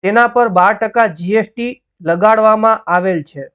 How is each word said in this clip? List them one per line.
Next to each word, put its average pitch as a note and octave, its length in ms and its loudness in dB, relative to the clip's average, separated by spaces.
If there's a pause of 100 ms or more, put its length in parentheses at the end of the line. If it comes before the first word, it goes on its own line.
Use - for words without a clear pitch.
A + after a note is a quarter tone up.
તેના A3+ 320 2
પર A#3+ 200 2
બાર F#3+ 240 4
ટકા A3+ 380 0
જી F3+ 240 -4
એસ - 100 -8
ટી A#3+ 240 -8 (320)
લગાડવામાં G#3+ 760 2 (140)
આવેલ F3+ 240 -2 (100)
છે. C#3 140 -16 (120)